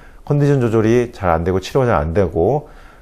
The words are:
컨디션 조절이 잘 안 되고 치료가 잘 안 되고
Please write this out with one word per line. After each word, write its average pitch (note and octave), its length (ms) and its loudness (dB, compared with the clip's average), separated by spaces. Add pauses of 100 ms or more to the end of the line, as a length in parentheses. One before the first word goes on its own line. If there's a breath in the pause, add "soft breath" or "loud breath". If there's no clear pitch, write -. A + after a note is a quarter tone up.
(260 loud breath)
컨디션 C#3+ 340 2
조절이 A2+ 520 2
잘 F#2 180 -4
안 E2 120 2
되고 F#2 160 0
치료가 B2+ 280 -2
잘 A#2 100 0
안 D#2 160 -2
되고 F#2 560 -2 (340 soft breath)